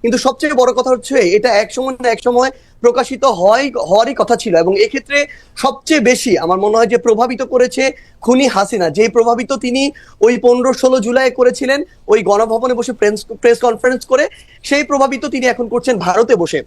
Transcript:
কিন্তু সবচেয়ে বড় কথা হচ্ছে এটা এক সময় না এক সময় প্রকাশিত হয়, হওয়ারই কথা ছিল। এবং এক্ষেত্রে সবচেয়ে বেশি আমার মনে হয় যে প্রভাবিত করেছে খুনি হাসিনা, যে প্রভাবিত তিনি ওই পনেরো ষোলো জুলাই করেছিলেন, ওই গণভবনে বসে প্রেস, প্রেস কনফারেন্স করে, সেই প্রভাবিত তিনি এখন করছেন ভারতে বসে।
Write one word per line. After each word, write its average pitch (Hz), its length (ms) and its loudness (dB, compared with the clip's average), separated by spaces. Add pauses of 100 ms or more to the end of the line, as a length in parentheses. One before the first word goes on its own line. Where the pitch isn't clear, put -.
কিন্তু 233 160 0
সবচেয়ে 285 340 -2
বড় 247 200 2
কথা 254 180 -2
হচ্ছে 254 240 -2 (220)
এটা 214 120 0
এক 208 240 0
সময় 262 280 -6
না 247 80 -2
এক 226 140 -2
সময় 247 280 0 (300)
প্রকাশিত 240 440 0
হয়, 226 460 2 (180)
হওয়ারই 226 260 2
কথা - 220 0
ছিল। 180 200 -2
এবং 190 240 2
এক্ষেত্রে 196 460 -2 (300)
সবচেয়ে - 440 0
বেশি 226 380 2
আমার 180 200 -2
মনে 208 180 0
হয় 233 100 4
যে 233 100 0
প্রভাবিত 240 460 0
করেছে 254 500 0 (280)
খুনি 254 260 2
হাসিনা, 190 440 0
যে 214 180 2
প্রভাবিত 233 440 0
তিনি 269 380 -2 (300)
ওই 233 180 4
পনেরো 247 340 2
ষোলো 262 280 0
জুলাই 247 300 0
করেছিলেন, 254 540 0 (240)
ওই 214 140 4
গণভবনে 220 520 0
বসে 233 180 -6
প্রেস, 208 320 -2 (160)
প্রেস 233 200 2
কনফারেন্স 247 460 -2
করে, 262 220 0 (340)
সেই 285 220 0
প্রভাবিত 269 420 -2
তিনি 262 200 -4
এখন 240 220 -2
করছেন 240 300 -2
ভারতে 196 380 0
বসে। 165 300 -2